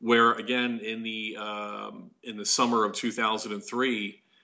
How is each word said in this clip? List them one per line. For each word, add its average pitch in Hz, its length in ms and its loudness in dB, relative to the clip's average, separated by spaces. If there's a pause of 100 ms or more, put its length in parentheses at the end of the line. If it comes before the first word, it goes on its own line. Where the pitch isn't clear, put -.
where 117 320 6
again 120 480 -2
in 110 220 -6
the, 110 340 -6
um, 104 720 -8 (120)
in 113 140 -10
the 104 80 -6
summer 120 400 4
of 101 80 0
two 117 180 -2
thousand 110 420 -2
and 101 100 -8
three, 120 580 -2 (240)